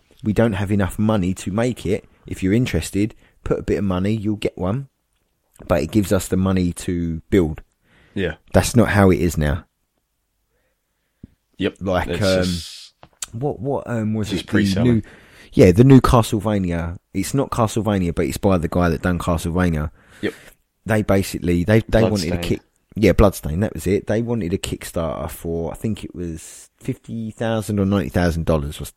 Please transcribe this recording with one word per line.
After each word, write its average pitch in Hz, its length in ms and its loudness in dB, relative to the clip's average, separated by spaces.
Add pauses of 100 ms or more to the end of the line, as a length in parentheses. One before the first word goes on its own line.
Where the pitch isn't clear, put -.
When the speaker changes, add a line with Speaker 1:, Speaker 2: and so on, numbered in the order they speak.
(240)
Speaker 1:
We 107 100 -2
don't 113 200 2
have 98 180 -4
enough 98 280 0
money 107 340 0
to - 180 -8
make 117 320 -2
it. - 220 -4 (220)
If 87 160 -8
you're 95 100 2
interested, 107 640 -2 (280)
put - 140 -2
a - 60 -10
bit 90 160 -2
of 101 60 -2
money, 92 280 0
you'll 107 220 -4
get - 200 -6
one. 113 340 -4 (760)
But 85 140 2
it 80 100 -4
gives 104 220 0
us 92 140 -2
the 92 100 -2
money 92 360 0
to 85 580 -6
build." 82 320 0 (500)
Speaker 2:
Yeah. 90 220 -4 (160)
Speaker 1:
That's - 240 0
not 113 140 4
how 98 220 6
it 87 80 2
is 85 180 -2
now. 76 280 -2 (1900)
Speaker 2:
Yep. 95 240 -4
Speaker 1:
Like, 92 280 -2
Speaker 2:
It's 87 140 -2
Speaker 1:
um, 95 200 2
Speaker 2:
just - 500 -8 (380)
Speaker 1:
what, 131 280 -6
what, 127 280 -4
um, 110 260 -4
was 107 160 -4
Speaker 2:
just 101 140 -4
Speaker 1:
it? - 40 -20
The - 40 -18
Speaker 2:
pre-selling. 104 440 2
Speaker 1:
new, 110 60 2 (520)
yeah, 175 180 8
the 90 120 6
new 135 180 10
Castlevania. 95 960 0 (160)
It's 95 200 -4
not 139 180 -2
Castlevania, 104 600 0
but 87 120 -2
it's 67 120 -4
by 95 200 2
the 80 100 -2
guy 87 220 2
that 76 120 -2
done 87 180 0
Castlevania. 82 720 -2 (300)
Speaker 2:
Yep. 104 120 -4 (520)
Speaker 1:
They 107 180 0
basically, 87 600 0
they, 107 180 4
they 113 220 2
wanted 98 240 0
a 87 100 -2
Speaker 2:
Bloodstain. 85 40 -8
Speaker 1:
kick-, - 200 -4 (340)
yeah, 95 180 4
Bloodstain, 90 480 2
that 107 120 -2
was 80 140 -10
it. 95 200 0
They 110 140 -2
wanted 113 320 -4
a 98 40 0
Kickstarter 80 720 -6
for, 82 420 -6
I - 40 -12
think 107 280 -6
it - 120 -14
was 85 540 -12 (100)
fifty 113 520 -10
thousand 110 480 -2
or 95 60 2
ninety 98 240 0
thousand 82 360 0
dollars 76 340 -2
or 73 60 -10 (120)